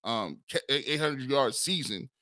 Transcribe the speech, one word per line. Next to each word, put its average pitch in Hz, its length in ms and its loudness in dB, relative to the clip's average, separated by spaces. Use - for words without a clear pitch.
um, 107 360 -2
ca-, - 80 0
eight 147 300 0
hundred 139 300 0
yard 135 260 4
season. 127 540 -2